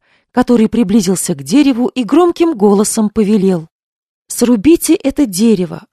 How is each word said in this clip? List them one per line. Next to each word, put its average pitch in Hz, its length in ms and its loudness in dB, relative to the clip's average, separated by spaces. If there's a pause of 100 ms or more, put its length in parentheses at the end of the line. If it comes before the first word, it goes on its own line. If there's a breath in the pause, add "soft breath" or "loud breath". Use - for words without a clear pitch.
(320)
который 240 360 0
приблизился 190 640 -2
к 139 100 -12
дереву 247 420 0
и - 160 -6
громким 330 520 0
голосом 208 560 0
повелел: 190 580 0 (580)
«Срубите 247 680 0
это 277 320 -2
дерево, 180 680 -2